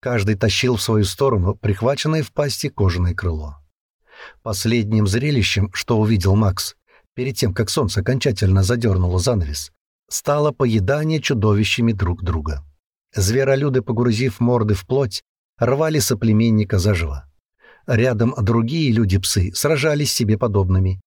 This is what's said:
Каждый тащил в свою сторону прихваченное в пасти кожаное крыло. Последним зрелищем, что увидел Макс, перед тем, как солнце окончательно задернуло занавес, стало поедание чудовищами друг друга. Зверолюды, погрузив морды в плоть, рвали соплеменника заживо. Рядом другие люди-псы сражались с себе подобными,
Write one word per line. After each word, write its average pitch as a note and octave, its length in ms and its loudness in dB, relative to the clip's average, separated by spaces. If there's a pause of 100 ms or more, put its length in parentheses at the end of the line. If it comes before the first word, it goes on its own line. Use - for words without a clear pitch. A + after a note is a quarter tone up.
Каждый A2 300 0
тащил A#2 420 0
в - 60 -4
свою G#2+ 240 2
сторону G#2+ 480 0
прихваченное C#3 680 -2
в - 80 -8
пасти D3 380 -4
кожаное F2 460 0
крыло. D#2 420 -6 (880)
Последним A2 640 0
зрелищем, A2 680 0
что - 260 -2
увидел G2+ 380 2
Макс, G2+ 400 -2 (380)
перед B2+ 240 -6
тем, A2+ 160 0
как A2 160 -2
солнце G#2+ 300 -2
окончательно G#2 600 2
задернуло F#2 560 2
занавес, F2 540 -2 (380)
стало D3 400 -2
поедание C#3 720 0
чудовищами G#2+ 680 2
друг F2+ 300 -2
друга. D2+ 400 -4 (520)
Зверолюды, C3+ 640 2
погрузив A#2+ 600 0
морды A#2 340 2
в F#2+ 120 -6
плоть, C3 360 -2 (360)
рвали C#3+ 420 0
соплеменника A2 800 2
заживо. E2 460 -2 (640)
Рядом A#2 500 0
другие A#2 560 0
люди-псы G2 640 0
сражались D3 580 0
с - 40 -4
себе G#2+ 200 2
подобными, F#2+ 720 0